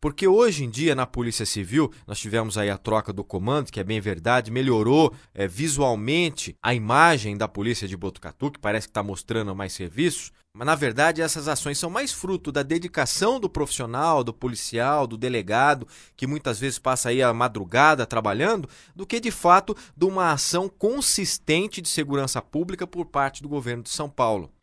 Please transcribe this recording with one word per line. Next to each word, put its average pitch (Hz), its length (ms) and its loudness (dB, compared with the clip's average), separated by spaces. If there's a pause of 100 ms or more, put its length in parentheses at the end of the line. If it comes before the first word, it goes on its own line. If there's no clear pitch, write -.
Porque 151 260 0
hoje 190 380 6
em 120 60 -6
dia, 143 240 2
na 127 120 -2
Polícia 117 380 -4
Civil, 107 480 -2 (140)
nós 104 120 -8
tivemos 110 380 -2
aí 101 140 0
a 95 80 -4
troca 110 340 -2
do 98 100 -6
comando, 117 480 -2
que - 80 -10
é 95 60 -4
bem 107 160 -2
verdade, 107 500 0
melhorou, 127 640 4 (220)
é, 98 120 -2
visualmente 135 1160 -2
a 120 120 0
imagem 120 640 4
da 107 100 -2
Polícia 104 400 -4
de 92 120 -8
Botucatu, 92 520 -8
que 143 80 -18
parece 104 300 -2
que - 60 -20
tá 107 80 -2
mostrando 101 520 -4
mais 95 200 -8
serviços. 95 580 -4 (220)
Mas, 113 120 -8
na 156 80 4
verdade, 147 460 0
essas 156 280 -2
ações 143 300 -4
são 170 120 -4
mais 262 220 -4
fruto 185 380 -6
da 139 120 0
dedicação 170 760 0
do 202 100 -2
profissional, 139 760 0
do 117 80 -6
policial, 127 760 0
do 113 120 -8
delegado, 123 680 2 (300)
que - 100 -6
muitas 135 320 -2
vezes 131 200 -4
passa 127 320 0
aí 127 120 2
a 123 120 4
madrugada 117 720 2
trabalhando, 120 640 0 (260)
do 190 100 -10
que, 233 140 -4
de 226 100 -2
fato, 196 460 4 (180)
de 160 120 2
uma 185 260 2
ação 170 340 0
consistente 196 1160 0
de 160 80 -4
segurança 139 500 -2
pública 175 460 -6
por 175 180 -6
parte 139 380 -2
do 143 80 -10
governo 120 320 -4
de - 80 -12
São 151 180 -6
Paulo. 110 420 -2 (120)